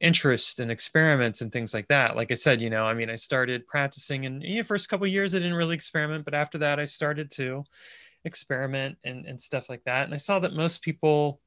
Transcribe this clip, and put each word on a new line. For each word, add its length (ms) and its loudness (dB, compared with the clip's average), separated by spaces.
interest 600 4
in 100 -2
experiments 720 2
and 100 -4
things 220 -4
like 160 -2
that. 280 4
Like 140 0
I 40 0
said, 260 4
you 80 0
know, 160 0
I 80 2
mean, 160 -4
I 60 -6
started 520 -2
practicing 580 -4
in, 180 -8
in 160 -4
the 60 -2
first 240 -2
couple 180 -2
of 60 0
years, 220 0
I 40 2
didn't 160 0
really 220 0
experiment, 480 -2
but 100 -6
after 240 -2
that 200 2
I 60 -2
started 480 -4
to 320 -4
experiment 800 -4
and, 220 -10
and 140 -12
stuff 300 -6
like 140 -12
that. 200 2
And 80 -6
I 60 -4
saw 220 0
that 140 0
most 280 0
people 640 2